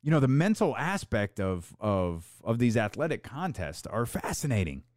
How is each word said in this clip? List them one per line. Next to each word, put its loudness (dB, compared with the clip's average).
You 0
know, 6
the 6
mental 4
aspect -2
of, -4
of, 0
of 0
these 4
athletic -2
contests -8
are -2
fascinating. -2